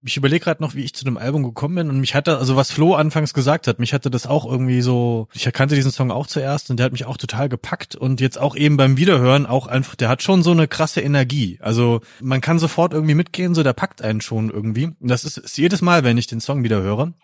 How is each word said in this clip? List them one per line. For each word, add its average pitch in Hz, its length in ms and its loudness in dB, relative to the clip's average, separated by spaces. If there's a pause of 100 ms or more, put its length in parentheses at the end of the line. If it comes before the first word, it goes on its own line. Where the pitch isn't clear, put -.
Ich 123 120 -6
überleg 139 260 2
grad 165 180 -2
noch, 143 140 -6
wie 139 80 -8
ich 127 120 -10
zu - 100 -14
dem 123 120 -2
Album 139 280 -2
gekommen 143 320 -6
bin 165 120 -2
und 135 120 0
mich 135 160 0
hatte, 156 200 2
also 131 200 2
was 135 160 2
Flo 165 220 4
anfangs 151 400 0
gesagt 143 340 0
hat, 117 100 -2
mich 120 140 -2
hatte 135 180 -2
das 123 160 -4
auch 135 240 -2
irgendwie 127 320 0
so, 120 500 0
ich - 140 -6
erkannte 139 300 0
diesen 135 160 2
Song 127 180 -2
auch 127 160 -4
zuerst 139 440 -4
und 120 80 -2
der 123 80 2
hat 131 60 -2
mich 123 120 -8
auch 127 120 -10
total 127 320 -4
gepackt - 460 -8
und 131 260 -2
jetzt 131 160 0
auch 143 200 -2
eben 147 200 4
beim 135 200 4
Wiederhören 139 500 4
auch 127 220 -2
einfach, 131 260 -2
der 117 140 -2
hat 127 120 0
schon 185 220 4
so 165 80 4
eine 165 160 6
krasse - 360 -2
Energie. 131 600 0
Also 117 380 2 (200)
man 131 200 -2
kann 165 180 0
sofort 165 340 0
irgendwie 156 220 2
mitgehen, 175 400 0
so 160 80 2
der 131 120 2
packt - 280 -6
einen 107 180 -2
schon 110 300 -4
irgendwie. 110 360 -2
Und 127 220 -6
das 123 160 0
ist, - 140 -10
ist - 180 -12
jedes 175 260 2
Mal, 175 200 4
wenn 120 160 4
ich 117 80 -2
den 117 140 -8
Song 139 240 -2
wieder 110 180 0
höre 113 300 -2 (120)